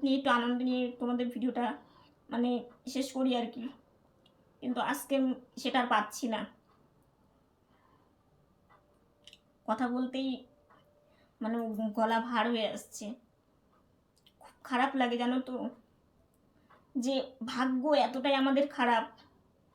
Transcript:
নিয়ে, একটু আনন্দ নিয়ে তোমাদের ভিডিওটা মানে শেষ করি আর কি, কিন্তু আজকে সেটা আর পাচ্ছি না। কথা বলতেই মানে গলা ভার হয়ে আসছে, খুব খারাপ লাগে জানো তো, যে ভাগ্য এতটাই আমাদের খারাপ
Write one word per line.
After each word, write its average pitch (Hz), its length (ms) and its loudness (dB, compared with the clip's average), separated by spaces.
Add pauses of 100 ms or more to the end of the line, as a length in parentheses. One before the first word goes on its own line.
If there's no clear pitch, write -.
নিয়ে, 269 140 4
একটু 277 120 0
আনন্দ 240 320 2
নিয়ে 254 380 0
তোমাদের 247 300 0
ভিডিওটা 240 480 -2 (520)
মানে 240 340 0 (240)
শেষ 262 240 -4
করি 262 240 2
আর 233 100 0
কি, 233 240 -8 (920)
কিন্তু 247 200 -2
আজকে 262 520 0 (240)
সেটা 262 220 0
আর 240 80 2
পাচ্ছি 233 400 0
না। 208 180 -4 (3250)
কথা - 220 0
বলতেই 254 580 -4 (960)
মানে 226 160 -2 (320)
গলা 226 300 2
ভার 233 300 0
হয়ে 220 180 0
আসছে, - 460 -10 (1300)
খুব - 240 -20
খারাপ 269 320 0
লাগে 240 220 0
জানো 247 220 0
তো, 247 300 -6 (1300)
যে 262 340 0 (140)
ভাগ্য 254 440 0
এতটাই 262 460 4
আমাদের 269 320 4
খারাপ 240 360 2 (720)